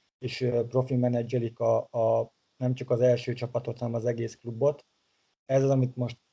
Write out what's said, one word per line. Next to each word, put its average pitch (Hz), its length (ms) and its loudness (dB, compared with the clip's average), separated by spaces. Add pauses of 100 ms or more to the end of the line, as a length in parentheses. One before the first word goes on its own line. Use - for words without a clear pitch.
(180)
és, - 240 -8
ö, 120 260 2
profi 127 280 0
menedzselik 120 640 0
a, 113 180 2
a, 113 560 0 (240)
nem 127 160 0
csak 127 160 -6
az 117 120 2
első 123 320 4
csapatot, 120 440 -6
hanem 117 160 -4
az 113 120 -4
egész 117 300 -4
klubot. 120 500 -2 (600)
Ez 135 180 2
az, 135 60 4
amit 127 260 2
most 120 240 -6 (140)